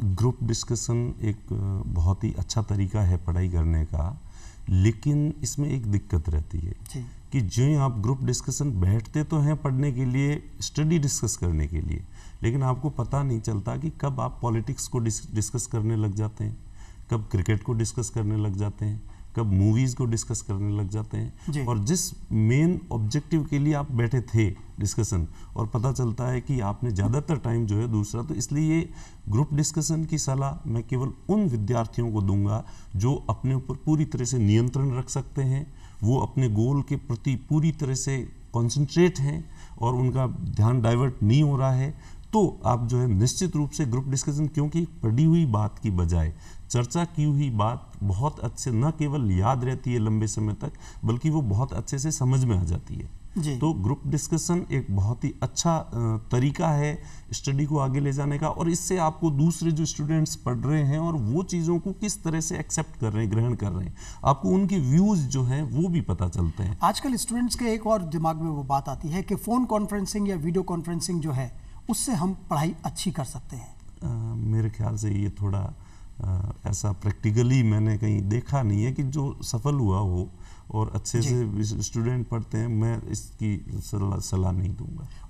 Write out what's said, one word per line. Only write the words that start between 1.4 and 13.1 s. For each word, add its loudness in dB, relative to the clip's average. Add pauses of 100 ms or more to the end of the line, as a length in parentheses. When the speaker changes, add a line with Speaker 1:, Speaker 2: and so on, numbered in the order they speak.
Speaker 1:
बहुत 2
ही 0
अच्छा -2
तरीका 0
है 4
पढ़ाई 0
करने 2
का, -4 (500)
लेकिन 4
इसमें -2
एक -2
दिक्कत 0
रहती -2
है -4
Speaker 2:
जी। -10 (320)
Speaker 1:
कि 2
जो 2
ही 6
आप 2
ग्रुप 0
डिस्कशन -2 (100)
बैठते 2
तो 0
हैं 4
पढ़ने 0
के 0
लिए, 0 (100)
स्टडी 2
डिस्कस 0
करने 0
के -2
लिए, -4 (380)
लेकिन 2
आपको 0
पता -2